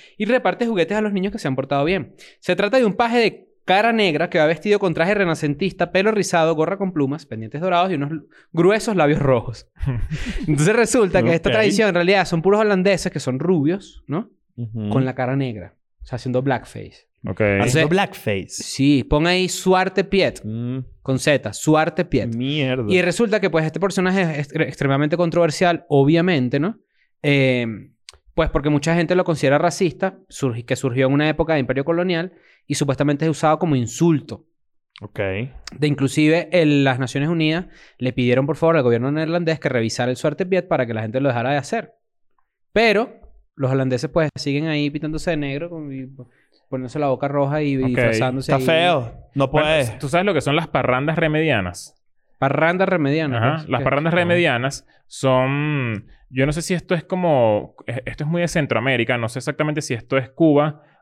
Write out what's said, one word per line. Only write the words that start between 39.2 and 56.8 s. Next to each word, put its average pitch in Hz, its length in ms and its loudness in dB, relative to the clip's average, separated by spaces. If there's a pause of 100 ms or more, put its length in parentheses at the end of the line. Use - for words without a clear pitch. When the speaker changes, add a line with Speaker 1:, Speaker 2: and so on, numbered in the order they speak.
Speaker 1:
que 156 80 -2
revisara 123 420 -2
el 127 60 -4
Suerte 151 300 -4
Piet 180 200 0
para 131 200 0
que 117 80 -6
la 110 80 -4
gente 113 180 -4
lo 139 80 2
dejara 120 240 0
de 147 60 0
hacer. 214 340 -6 (800)
Pero 220 480 2 (340)
los 135 160 -2
holandeses, 131 400 0
pues, 156 240 0
siguen 147 320 -4
ahí 147 240 0
pintándose 156 420 -6
de 160 40 -2
negro 143 340 -6
con, 151 220 -12
y 131 140 -12 (640)
poniéndose 127 280 -8
la 147 100 0
boca 135 200 -2
roja 143 340 0
y, 147 120 0
y - 80 0
Speaker 2:
Ok. 131 60 0
Speaker 1:
disfrazándose 127 640 0
Speaker 3:
Está 139 40 4 (160)
Speaker 1:
ahí. 160 80 4
Speaker 3:
feo. 160 320 0 (220)
No 139 140 2
Speaker 2:
Bueno, 151 200 0
Speaker 3:
puede. 135 300 0
Speaker 2:
¿tú 147 100 -8
sabes 170 160 2
lo 202 80 2
que 151 80 0
son 143 160 0
las 160 120 -2
parrandas 139 500 0
remedianas? 151 840 -2 (360)
Speaker 1:
Parrandas 160 500 2
remedianas, 147 540 0
Speaker 2:
Ajá. 143 160 2
Speaker 1:
¿qué 156 60 -10
es? - 40 -14
Speaker 2:
Las 131 140 0
parrandas 143 320 0
Speaker 3:
Ajá. 180 80 4
Speaker 2:
remedianas 156 640 0 (200)
son, 131 1000 0 (240)
yo 131 160 0
no 151 60 0
sé 165 100 -4
si 185 120 -4
esto 175 200 -2